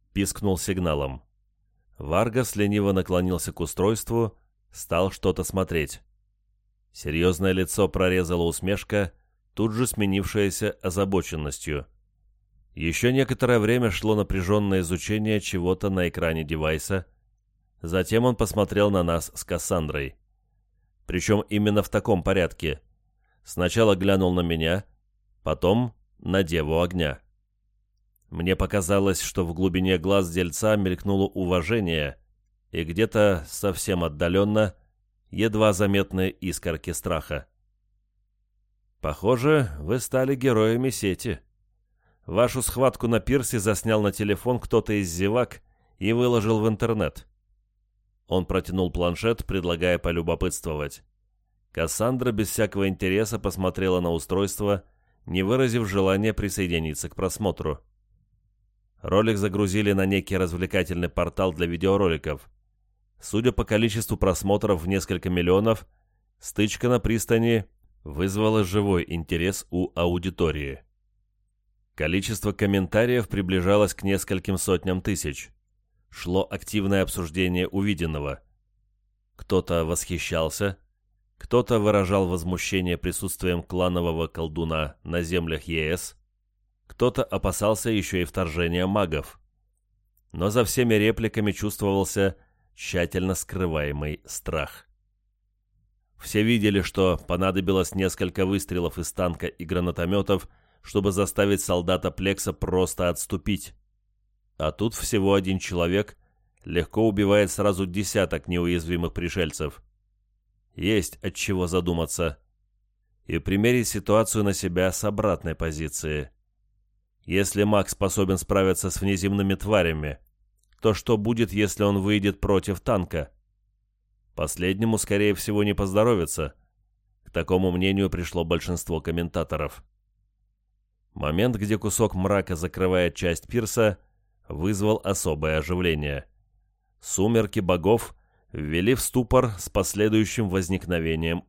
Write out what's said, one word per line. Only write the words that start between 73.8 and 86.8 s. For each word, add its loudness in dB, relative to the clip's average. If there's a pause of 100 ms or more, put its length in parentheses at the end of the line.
к -18
нескольким -2
сотням 0
тысяч. -4 (580)
Шло -2
активное 0
обсуждение -2
увиденного. -2 (960)
Кто-то 0
восхищался, -4 (580)
кто-то 2
выражал 4
возмущение -2
присутствием -4
кланового -2
колдуна -4
на -2
землях -4
Е -2
С, -10 (720)